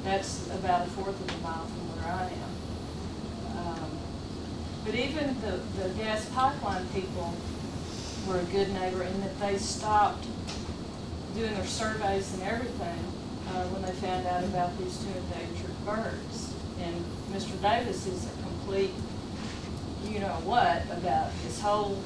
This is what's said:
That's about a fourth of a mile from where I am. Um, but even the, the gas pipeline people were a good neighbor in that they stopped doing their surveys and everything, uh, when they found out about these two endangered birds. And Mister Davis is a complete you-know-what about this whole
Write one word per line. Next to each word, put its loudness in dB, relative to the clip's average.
That's 2
about 4
a -2
fourth -2
of -2
a -4
mile -2
from -4
where -2
I 0
am. -4
Um, -2
but 0
even 2
the, 0
the 2
gas 0
pipeline 4
people -2
were 4
a 2
good 4
neighbor 2
in 0
that -2
they 4
stopped 4
doing 2
their 0
surveys 2
and -2
everything, 0
uh, 0
when 0
they 0
found 0
out 4
about 2
these -2
two -2
endangered -4
birds. -2
And -2
Mister -2
Davis 4
is -2
a -4
complete 0
you-know-what 4
about 2
this -4
whole 4